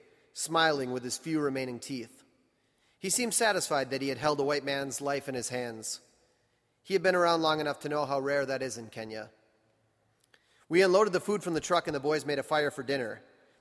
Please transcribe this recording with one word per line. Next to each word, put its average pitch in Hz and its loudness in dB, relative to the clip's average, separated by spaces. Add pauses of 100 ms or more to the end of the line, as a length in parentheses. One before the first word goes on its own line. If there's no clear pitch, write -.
(320)
smiling 156 2
with 127 -4
his 123 -6
few 160 -2
remaining 131 -2
teeth. 117 -10 (720)
He 190 -4
seemed 233 0
satisfied 165 2
that 135 -4
he 139 -2
had 131 -2
held 147 2
a 139 2
white 143 0
man's 139 -4
life 143 -2
in 135 -4
his 120 -4
hands. 120 -6 (840)
He 190 -2
had 185 2
been 185 4
around 170 4
long 156 2
enough 147 -4
to 151 -6
know 147 0
how 139 -2
rare 139 0
that 131 -4
is 120 -6
in 113 -12
Kenya. 110 -10 (1400)
We 175 6
unloaded 190 6
the 175 2
food 202 -2
from 175 -2
the 156 0
truck 170 0
and 156 -2
the 139 -4
boys 147 0
made 147 -2
a 135 -2
fire 147 0
for 135 -6
dinner. 120 -4 (380)